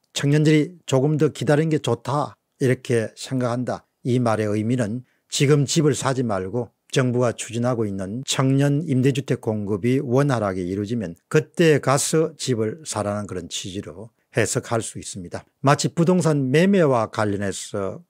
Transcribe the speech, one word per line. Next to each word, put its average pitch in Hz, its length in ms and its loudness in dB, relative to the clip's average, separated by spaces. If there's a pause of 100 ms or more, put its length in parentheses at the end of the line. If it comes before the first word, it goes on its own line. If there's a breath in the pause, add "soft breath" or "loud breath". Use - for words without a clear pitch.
(140)
"청년들이 151 720 2
조금 143 320 2
더 147 120 2
기다리는 147 420 0
게 156 80 2
좋다, 120 560 -2 (240)
이렇게 120 580 0
생각한다." 123 720 -4 (160)
이 127 160 0
말의 110 280 2
의미는 110 580 -2 (240)
지금 143 360 4
집을 143 300 2
사지 127 300 -2
말고 104 460 -4 (200)
정부가 123 420 2
추진하고 117 540 -4
있는 98 400 -6
청년 139 600 2
임대주택 131 540 0
공급이 107 640 -2
원활하게 120 600 0
이루어지면 101 520 -4 (140)
그때 151 500 4
가서 160 580 0
집을 110 480 -4
사라는 101 420 -4
그런 87 220 -10
취지로 95 640 -10 (260)
해석할 117 460 0
수 - 160 -12
있습니다. - 460 -12 (160)
마치 143 280 4
부동산 156 640 2
매매와 151 600 4
관련해서 101 1000 -4